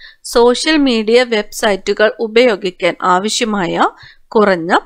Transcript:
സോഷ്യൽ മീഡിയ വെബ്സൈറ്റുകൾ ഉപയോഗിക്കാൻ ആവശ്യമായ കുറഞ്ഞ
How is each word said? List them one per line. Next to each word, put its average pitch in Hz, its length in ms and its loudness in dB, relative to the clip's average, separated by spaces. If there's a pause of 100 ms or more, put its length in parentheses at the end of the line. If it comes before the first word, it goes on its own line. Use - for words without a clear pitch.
(320)
സോഷ്യൽ 247 440 2 (120)
മീഡിയ 226 300 2 (120)
വെബ്സൈറ്റുകൾ 208 800 -2 (160)
ഉപയോഗിക്കാൻ 214 680 0 (180)
ആവശ്യമായ 202 720 -2 (500)
കുറഞ്ഞ 190 380 2 (140)